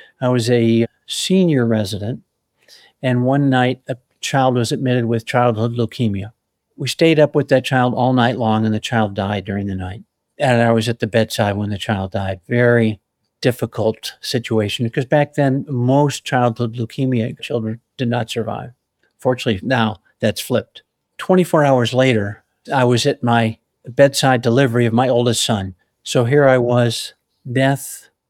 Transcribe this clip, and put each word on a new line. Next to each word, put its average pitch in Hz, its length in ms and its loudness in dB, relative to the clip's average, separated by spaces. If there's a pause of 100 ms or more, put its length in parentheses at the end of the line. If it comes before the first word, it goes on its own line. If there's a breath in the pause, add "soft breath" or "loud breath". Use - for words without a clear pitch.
(220 loud breath)
I 127 80 0
was 120 200 0
a 113 360 2 (200)
senior 170 600 0
resident, 107 560 -4 (800 soft breath)
and 123 220 0
one 139 260 2
night 127 380 2
a 131 80 -6 (240)
child 131 360 0
was 120 160 0
admitted 127 340 -2
with 117 180 -2
childhood 120 500 0
leukemia. 110 580 -4 (440)
We 135 120 -8
stayed 165 300 2
up 147 160 4
with 147 140 0
that 131 160 2
child 127 300 0
all 127 180 0
night 123 240 2
long, 110 300 0
and 107 80 0
the 107 60 -2
child 107 340 -2
died 101 320 -4
during 101 200 -4
the 98 80 -6
night. 95 280 -10 (360)
And 123 220 2
I 117 120 4
was 113 160 0
at 117 100 -4
the 117 80 -4
bedside 107 500 0
when 104 140 -4
the 101 80 -6
child 95 340 -4
died. 95 340 -6
Very 120 540 2 (400)
difficult 113 800 -4
situation, 110 640 -2
because 123 220 -4
back 147 280 0
then, 139 340 0
most 135 560 0
childhood 120 500 0
leukemia 123 640 -4
children 113 400 -6 (160)
did 123 120 -4
not 120 200 -2
survive. 113 440 -8 (460)
Fortunately, 123 480 -2
now 113 360 -2 (160)
that's 107 220 -2
flipped. - 420 -6 (340)
Twenty-four 175 480 2
hours 123 300 2
later, 113 500 0 (260)
I 131 140 0
was 117 220 2
at 135 160 -2
my 117 340 2 (300)
bedside 131 560 2
delivery 120 420 2
of 113 80 0
my 120 160 2
oldest 120 340 0
son. 95 320 -4 (280)
So 127 220 0
here 143 220 4
I 131 120 6
was, 120 560 0 (360)
death, 135 600 -2 (200)